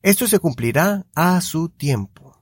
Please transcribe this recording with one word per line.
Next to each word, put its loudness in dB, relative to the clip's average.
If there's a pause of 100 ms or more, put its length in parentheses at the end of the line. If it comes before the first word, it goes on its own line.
Esto 2
se 2
cumplirá 0 (100)
a 2
su -4
tiempo. -4 (160)